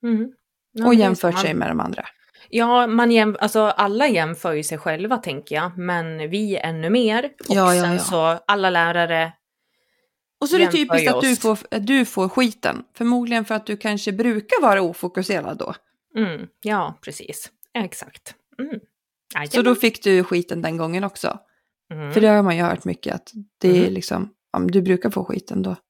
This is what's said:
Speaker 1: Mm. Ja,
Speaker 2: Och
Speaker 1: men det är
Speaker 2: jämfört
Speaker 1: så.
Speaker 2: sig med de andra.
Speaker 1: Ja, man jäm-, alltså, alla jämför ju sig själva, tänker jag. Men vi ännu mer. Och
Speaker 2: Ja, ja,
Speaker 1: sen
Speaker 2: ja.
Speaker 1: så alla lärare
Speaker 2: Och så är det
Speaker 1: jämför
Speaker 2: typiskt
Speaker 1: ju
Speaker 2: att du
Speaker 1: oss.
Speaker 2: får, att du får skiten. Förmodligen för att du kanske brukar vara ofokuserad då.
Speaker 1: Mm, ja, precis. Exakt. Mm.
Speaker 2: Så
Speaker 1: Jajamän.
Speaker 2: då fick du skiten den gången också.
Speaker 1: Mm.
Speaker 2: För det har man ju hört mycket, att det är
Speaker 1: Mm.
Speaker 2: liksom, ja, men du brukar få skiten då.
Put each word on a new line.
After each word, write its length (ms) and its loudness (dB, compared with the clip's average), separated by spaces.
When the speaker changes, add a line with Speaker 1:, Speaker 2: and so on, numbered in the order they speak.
Speaker 1:
Mm. 160 0
Ja, 120 -6
Speaker 2:
Och 40 6
Speaker 1:
men 20 6
det 60 8
är 80 8
Speaker 2:
jämfört 300 0
Speaker 1:
så. 60 -2
Speaker 2:
sig 140 0
med 140 -2
de 120 -2
andra. 240 -6
Speaker 1:
Ja, 360 4
man 240 4
jäm-, 300 4
alltså, 220 2
alla 460 2
jämför 440 0
ju 100 -2
sig 160 -6
själva, 380 -4
tänker 400 -10
jag. 220 -4
Men 520 -6
vi 260 -4
ännu 340 -4
mer. 340 2
Och 60 -8
Speaker 2:
Ja, 200 4
ja, 80 2
Speaker 1:
sen 100 0
Speaker 2:
ja. 60 0
Speaker 1:
så 200 -2
alla 240 2
lärare 640 2
Speaker 2:
Och 80 -2
så 80 2
är 20 4
det 40 6
Speaker 1:
jämför 160 2
Speaker 2:
typiskt 280 2
Speaker 1:
ju 100 4
Speaker 2:
att 40 0
du 120 2
Speaker 1:
oss. 60 0
Speaker 2:
får, 200 0
att 100 -4
du 180 4
får 240 -2
skiten. 540 -2
Förmodligen 480 0
för 100 -6
att 120 -6
du 100 -6
kanske 360 -6
brukar 500 0
vara 200 6
ofokuserad 760 -4
då. 160 -8
Speaker 1:
Mm, 300 -2
ja, 400 -4
precis. 480 -14
Exakt. 560 -10
Mm. 220 -10
Speaker 2:
Så 580 -14
Speaker 1:
Jajamän. 260 0
Speaker 2:
då 160 6
fick 240 0
du 200 6
skiten 380 -4
den 140 -4
gången 280 -4
också. 340 -6
Speaker 1:
Mm. 200 -10
Speaker 2:
För 80 4
det 80 6
har 140 6
man 140 2
ju 60 0
hört 220 -2
mycket, 300 -6
att 180 -14
det 100 2
är 120 6
Speaker 1:
Mm. 140 2
Speaker 2:
liksom, 360 -6
ja, 60 -2
men 100 0
du 140 2
brukar 280 0
få 140 -4
skiten 380 -6
då. 140 -4